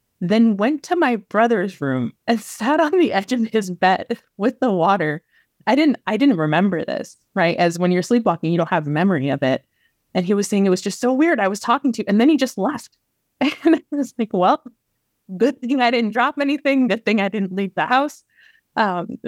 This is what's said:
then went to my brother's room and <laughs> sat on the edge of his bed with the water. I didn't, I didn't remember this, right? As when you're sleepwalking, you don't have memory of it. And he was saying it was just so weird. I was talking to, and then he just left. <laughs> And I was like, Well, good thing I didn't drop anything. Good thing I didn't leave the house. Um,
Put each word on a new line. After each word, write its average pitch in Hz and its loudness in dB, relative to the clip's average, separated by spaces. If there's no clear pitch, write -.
then 208 2
went 277 -2
to 359 -2
my 269 0
brother's 214 0
room 131 -2
and 226 0
<laughs> - -14
sat 285 -2
on 302 0
the 311 2
edge 196 -2
of 233 0
his 208 -2
bed 185 0
with 214 -2
the 254 0
water. 170 0
I 214 2
didn't, 294 4
I 214 -2
didn't 269 4
remember 160 0
this, - -8
right? 175 2
As 175 0
when 180 2
you're 180 2
sleepwalking, 180 0
you 170 2
don't 165 0
have 160 -2
memory 151 0
of 135 -4
it. 131 -2
And 180 -2
he 202 0
was 202 -2
saying 196 0
it 190 2
was 185 0
just - -8
so 247 0
weird. 302 2
I 196 0
was 202 -6
talking 247 0
to, - -6
and 202 2
then 254 6
he 311 4
just 254 -4
left. - -6
<laughs> - -20
And 302 2
I - -12
was 285 -6
like, 220 -4
Well, 196 2
good 262 0
thing 254 -2
I 240 2
didn't 233 -2
drop 269 0
anything. 277 0
Good 208 -2
thing 208 2
I 196 -2
didn't 196 -4
leave 190 -6
the 156 -2
house. - -2
Um, 185 -2